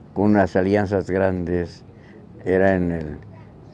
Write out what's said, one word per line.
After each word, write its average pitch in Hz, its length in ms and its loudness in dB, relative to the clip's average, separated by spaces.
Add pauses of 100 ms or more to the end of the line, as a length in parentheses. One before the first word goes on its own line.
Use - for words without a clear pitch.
(140)
con 98 120 2
unas 101 300 2
alianzas 98 540 0
grandes, 90 760 -2 (600)
era 95 300 4
en 90 180 0
el, 78 240 -8 (580)